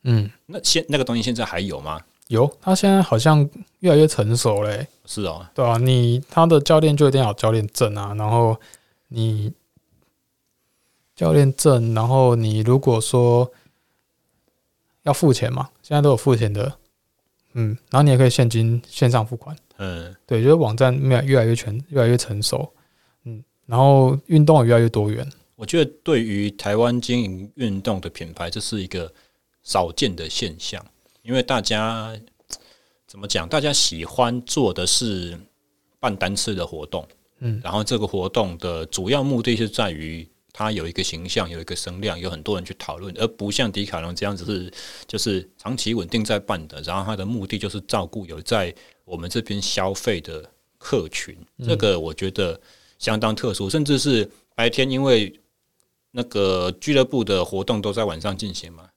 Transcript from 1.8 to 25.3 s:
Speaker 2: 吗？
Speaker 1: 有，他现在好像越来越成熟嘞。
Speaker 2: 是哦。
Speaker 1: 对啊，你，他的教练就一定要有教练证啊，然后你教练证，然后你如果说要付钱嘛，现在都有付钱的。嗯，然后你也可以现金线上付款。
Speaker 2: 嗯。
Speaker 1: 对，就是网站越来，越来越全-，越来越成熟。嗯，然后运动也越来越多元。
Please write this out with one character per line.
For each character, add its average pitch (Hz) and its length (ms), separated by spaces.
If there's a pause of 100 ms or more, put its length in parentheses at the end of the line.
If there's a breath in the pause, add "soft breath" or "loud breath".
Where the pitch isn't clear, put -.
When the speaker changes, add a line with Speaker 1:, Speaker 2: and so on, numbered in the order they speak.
Speaker 2:
吗？ 78 200 (260)
Speaker 1:
有， 120 340
他 190 140
现 196 160
在 196 100
好 160 160
像 147 320 (300)
越 180 140
来 147 40
越 156 80
成 117 320
熟 107 280
嘞。 107 200 (220)
Speaker 2:
是 - 160
哦。 87 320
Speaker 1:
对 135 100
啊， 117 140
你， 123 500
他 165 160
的 165 160
教 156 200
练 151 160
就 147 100
一 135 60
定 135 80
要 120 80
有 101 60
教 110 180
练 110 160
证 107 260
啊， 101 240
然 107 100
后 113 320 (460 soft breath)
你 110 460 (1600)
教 165 180
练 143 220
证， 117 400
然 110 120
后 127 280
你 110 280
如 123 180
果 117 200
说 120 480 (1600 soft breath)
要 147 80
付 139 200
钱 120 200
嘛， 135 160 (140)
现 - 120
在 147 80
都 147 80
有 127 60
付 131 180
钱 110 180
的。 104 220 (800)
嗯， 113 220 (140)
然 127 80
后 143 40
你 147 80
也 131 60
可 127 100
以 123 40
现 120 180
金 113 400
线 - 220
上 117 160
付 117 100
款。 151 200 (220)
Speaker 2:
嗯。 90 360 (120)
Speaker 1:
对， 113 160
就 123 60
是 151 60
网 120 220
站 127 220
越 135 180
来， 120 80
越 135 140
来 113 60
越 113 120
全-， 113 320
越 139 120
来 113 60
越 120 100
成 104 260
熟。 - 300 (520)
嗯， 113 180 (240)
然 120 120
后 135 480
运 156 180
动 151 160
也 117 80
越 120 60
来 117 60
越 117 80
多 104 220
元。 123 180 (280)